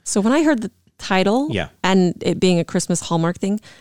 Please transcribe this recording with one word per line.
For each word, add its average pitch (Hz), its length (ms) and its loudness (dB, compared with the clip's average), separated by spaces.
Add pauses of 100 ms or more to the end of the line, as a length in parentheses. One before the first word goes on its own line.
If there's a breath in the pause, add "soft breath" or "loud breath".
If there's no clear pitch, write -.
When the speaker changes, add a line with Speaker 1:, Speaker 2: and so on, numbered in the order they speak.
Speaker 1:
So - 180 -4
when 226 120 2
I 311 100 2
heard 294 180 2
the - 100 -8 (260)
title 202 520 0
Speaker 2:
Yeah. 92 200 -4 (140)
Speaker 1:
and 185 380 4
it 180 180 -2
being 185 200 2
a 170 60 0
Christmas - 360 -4
Hallmark 170 380 -2
thing, 202 200 -2 (220 loud breath)